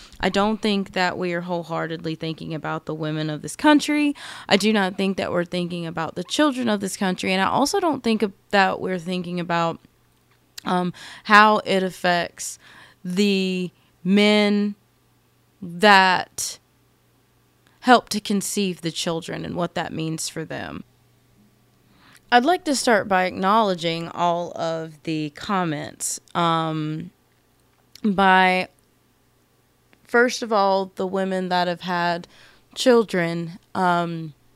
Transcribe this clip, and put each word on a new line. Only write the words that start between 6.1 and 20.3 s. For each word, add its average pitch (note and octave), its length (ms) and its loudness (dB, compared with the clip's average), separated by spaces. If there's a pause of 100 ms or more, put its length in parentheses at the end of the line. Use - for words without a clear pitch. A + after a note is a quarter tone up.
the F3+ 80 -8
children B3+ 460 0
of G#3 100 0
this G3 180 -6
country. F#3+ 340 -2
And F#3+ 100 0
I F#3+ 60 2
also C4+ 320 0
don't D#4+ 240 -2
think A3 180 0
of, G3+ 120 -2 (180)
that F#3+ 280 2
we're F#3 200 -6
thinking F3 400 -6
about, E3+ 400 -2 (840)
um, F3+ 280 -2 (300)
how G#3+ 420 6
it F#3+ 160 2
affects F3 800 -2 (440)
the F#3 680 0 (320)
men G#3 720 4 (840)
that F#3 1000 2 (1200)
help A#3+ 280 4
to G#3 100 -4
conceive G3 640 -2
the E3 100 -6
children E3 540 -6
and E3 100 -8
what E3+ 200 -4
that E3+ 180 -6
means D#3+ 340 -6
for D#3+ 160 -8